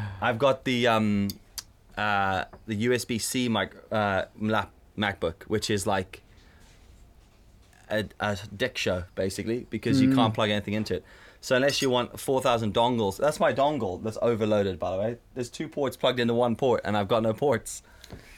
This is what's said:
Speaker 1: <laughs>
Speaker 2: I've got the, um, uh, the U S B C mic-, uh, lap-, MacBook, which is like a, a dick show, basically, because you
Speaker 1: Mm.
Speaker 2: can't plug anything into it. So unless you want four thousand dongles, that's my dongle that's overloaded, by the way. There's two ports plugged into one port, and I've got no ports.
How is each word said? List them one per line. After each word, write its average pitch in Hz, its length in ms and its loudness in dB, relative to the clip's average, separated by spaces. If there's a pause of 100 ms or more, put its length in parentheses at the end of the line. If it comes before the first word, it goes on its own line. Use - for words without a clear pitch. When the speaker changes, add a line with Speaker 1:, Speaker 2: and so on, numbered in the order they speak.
Speaker 1:
<laughs> 98 180 -10
Speaker 2:
I've 117 160 0
got 131 280 2
the, 120 220 2
um, 104 420 2 (680)
uh, 98 480 0 (220)
the 110 80 -4
U 117 180 2
S 113 120 0
B 120 140 -2
C 123 300 -2
mic-, 104 260 -2 (160)
uh, 101 320 0 (160)
lap-, 107 320 -2 (260)
MacBook, 98 460 -4
which - 260 -2
is 101 180 -2
like 95 340 -4 (1700)
a, 107 160 0 (140)
a 104 180 -2 (180)
dick 123 220 -4
show, 90 260 -2 (120)
basically, 101 540 -4
because 123 320 0
you 131 80 6
Speaker 1:
Mm. 135 60 4
Speaker 2:
can't 113 180 2
plug 107 160 0
anything 104 240 -2
into 104 220 -2
it. 80 80 -6 (380)
So - 140 0
unless 131 260 2
you 139 80 2
want 123 300 0
four 131 220 0
thousand 113 320 2
dongles, 117 440 2
that's 151 220 0
my 156 140 4
dongle 117 500 0
that's 107 180 -6
overloaded, 107 580 2
by 90 120 -2
the 92 60 -2
way. 117 200 -2 (180)
There's 123 140 -6
two 160 200 -8
ports 135 260 -4
plugged 127 240 0
into 117 140 2
one 120 220 2
port, 120 280 2
and 104 140 0
I've 101 100 0
got 113 160 2
no 110 100 2
ports. 127 480 -2 (560)